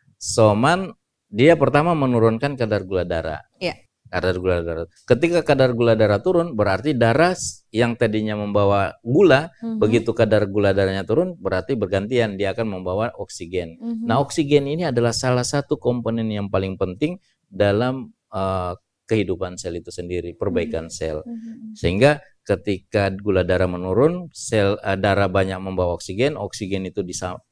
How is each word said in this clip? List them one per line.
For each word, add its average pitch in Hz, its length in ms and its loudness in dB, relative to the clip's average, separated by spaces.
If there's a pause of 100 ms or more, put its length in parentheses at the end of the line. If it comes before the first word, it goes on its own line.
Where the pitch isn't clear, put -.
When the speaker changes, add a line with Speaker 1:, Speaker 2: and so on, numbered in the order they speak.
(180)
Speaker 1:
soman 127 720 2 (400)
dia 135 240 6
pertama 147 400 2
menurunkan 123 640 2
kadar 107 240 -2
gula 92 240 -2
darah. 82 320 -4 (240)
Speaker 2:
Iya. 175 120 -4 (340)
Speaker 1:
Kadar 90 320 -2
gula 90 240 0
darah. 82 220 -6 (180)
Ketika 160 400 2
kadar 131 320 4
gula 117 160 4
darah 107 260 4
turun, 170 380 0
berarti 104 400 0
darah 139 400 4
s-, - 320 -12
yang 117 240 0
tadinya 107 480 -2
membawa 101 640 2
gula, 147 560 4
Speaker 2:
Mhm. 226 160 -6
Speaker 1:
begitu 113 400 0
kadar 107 320 2
gula 98 240 2
darahnya 95 320 0
turun, 165 320 -2
berarti 95 400 -4
bergantian 104 640 -2
dia 95 160 -2
akan 107 240 -6
membawa 92 340 -4
oksigen. 87 640 -8
Speaker 2:
Mhm. 233 320 -8
Speaker 1:
Nah, 117 100 2
oksigen 143 460 2
ini 160 240 -2
adalah 120 240 2
salah 123 320 0
satu 143 320 -2
komponen 117 560 -2
yang 101 160 -4
paling 95 320 -2
penting 110 400 -4 (260)
dalam, 107 640 0 (240)
eh, 95 400 -4 (320)
kehidupan 92 520 -2
sel 87 200 -8
itu 85 160 -12
sendiri, 87 400 -6
perbaikan 82 560 -4
Speaker 2:
Mhm. - 40 -16
Speaker 1:
sel. 78 280 -6
Speaker 2:
Mhm, 233 160 -12
mhm. - 400 -14
Speaker 1:
Sehingga 117 440 4 (240)
ketika 98 680 -2
gula 95 320 0
darah 90 240 2
menurun, 117 640 0
sel, 101 480 0
eh, 98 160 -2
darah 98 320 2
banyak 95 320 0
membawa 92 320 -2
oksigen, 113 440 -4
oksigen 95 520 -6
itu 92 160 -6
disa-, 90 320 -8 (160)